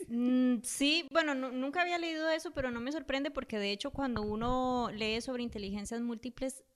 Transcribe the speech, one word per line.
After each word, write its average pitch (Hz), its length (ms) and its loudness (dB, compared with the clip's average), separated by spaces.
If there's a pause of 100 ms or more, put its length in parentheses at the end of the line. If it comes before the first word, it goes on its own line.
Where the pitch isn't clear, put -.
Mm, 247 540 4
sí, 294 480 2
bueno, 302 240 4
nu-, 262 160 -2
nunca 277 300 0
había 349 160 2
leído 320 320 0
eso, 320 220 0
pero 262 200 -2
no 233 80 -4
me 247 140 -4
sorprende 285 360 -2
porque 247 300 -4
de 202 120 2
hecho 233 200 -4
cuando 247 300 0
uno 247 720 2
lee 220 260 0
sobre 247 240 -4
inteligencias 208 580 -4
múltiples, 240 640 -6 (120)